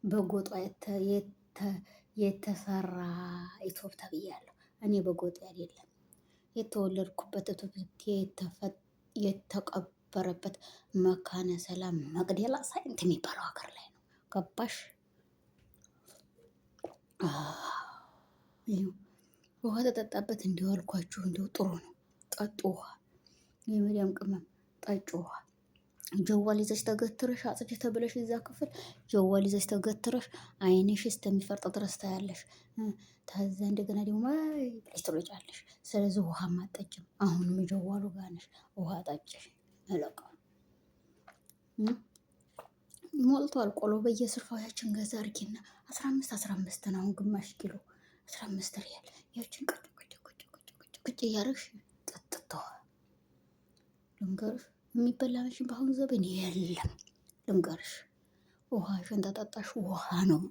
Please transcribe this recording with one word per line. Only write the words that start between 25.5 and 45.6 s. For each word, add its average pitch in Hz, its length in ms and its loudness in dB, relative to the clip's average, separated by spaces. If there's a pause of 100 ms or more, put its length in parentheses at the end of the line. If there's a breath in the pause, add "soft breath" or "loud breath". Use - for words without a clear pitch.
ጀዋል 208 340 6
ይዘሽ 214 240 2
ተገትረሽ 226 640 0
አጽጅ 226 320 -4
ተብለሽ 233 380 0
እዛ 233 160 -2 (100)
ክፍል - 280 -6 (380 loud breath)
ጀዋል 196 360 8
ይዘሽ 196 240 2
ተገትረሽ 214 580 0 (360 loud breath)
አይንሽ 190 440 8
እስከሚፈርጥ 202 680 0
ድረስ 202 240 -2
ታያለሽ። 190 460 -4 (880 loud breath)
ተዛ 196 360 0
እንደገና 202 380 2
ደግሞ 214 280 2
«አይ» 311 420 2
ብለሽ - 320 -10
ትሮጫለሽ። - 540 -4 (280 loud breath)
ስለዚህ 202 380 4
ውሃም 175 340 0
አትጠጭም። - 480 -8 (140)
አሁንም 180 440 4
ጀዋሉ 196 460 0
ጋር 185 200 -10
ነሽ። 175 160 -12 (300 loud breath)
ውሃ 175 160 -2 (140)
ጠጭ። - 260 -6 (560)
እለቀ። - 320 0 (1600)
እም? 220 140 2 (1300)
ሞልቷል 269 540 4
ቆሎ 214 260 2
በየስርፋው። 233 600 0
ያችን 226 320 -6
ገዛ 208 240 0
አድርጊና 208 400 -6 (320 loud breath)